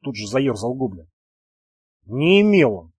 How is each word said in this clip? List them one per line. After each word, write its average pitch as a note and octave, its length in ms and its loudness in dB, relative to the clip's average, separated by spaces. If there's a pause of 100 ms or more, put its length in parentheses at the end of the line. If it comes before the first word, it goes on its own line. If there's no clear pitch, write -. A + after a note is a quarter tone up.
Тут C3 140 -10
же G#2 120 -10
заерзал A#2+ 460 -2
Гоблин. A2+ 360 -8 (960)
Не D#3 360 2
имел F#3 320 4
он. E2+ 260 -12